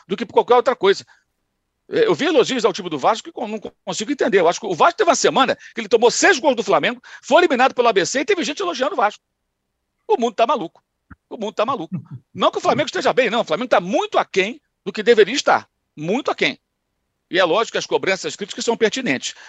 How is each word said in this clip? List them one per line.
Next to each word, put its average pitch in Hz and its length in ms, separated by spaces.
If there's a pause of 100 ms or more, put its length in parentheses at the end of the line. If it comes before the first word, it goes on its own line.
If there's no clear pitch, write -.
do 190 80
que - 80
por - 100
qualquer 226 200
outra 247 220
coisa. 190 280 (840)
É, 156 160
eu 175 80
vi 160 120
elogios 254 380
ao 214 80
time 180 200
do 147 80
Vasco 196 240
que 339 80
con-, 254 160
não 214 120 (240)
consigo 202 280
entender. 254 280
Eu 160 80
acho 175 120
que - 80
o 180 80
Vasco 311 220
teve 339 120
uma 269 60
semana 190 420 (160)
que 233 80
ele 208 80
tomou 226 220
seis 349 260
gols 254 180
do 220 80
Flamengo, 196 380 (220)
foi 294 160
eliminado 262 340
pelo 240 140
A 226 60
B 180 120
C 247 140
e 302 60
teve 349 180
gente 294 180
elogiando 311 320
o 320 40
Vasco. 214 260 (840)
O 427 100
mundo 233 180
tá 233 100
maluco. 233 380 (440)
O - 100
mundo 214 160
tá 214 120
maluco. 190 300 (360)
Não 254 200
que 415 80
o - 20
Flamengo 294 240
esteja 262 260
bem, 190 200
não. 233 100
O - 40
Flamengo 202 240
tá 214 120
muito 320 380
aquém 196 420 (240)
do 196 80
que 214 80
deveria 214 320
estar. 143 340 (280)
Muito 185 340
aquém. - 300 (680)
E 170 120
é 190 40
lógico 190 280
que 196 80
as - 80
cobranças, 170 380
as 143 100
críticas - 280
são 233 140
pertinentes. 214 560 (160)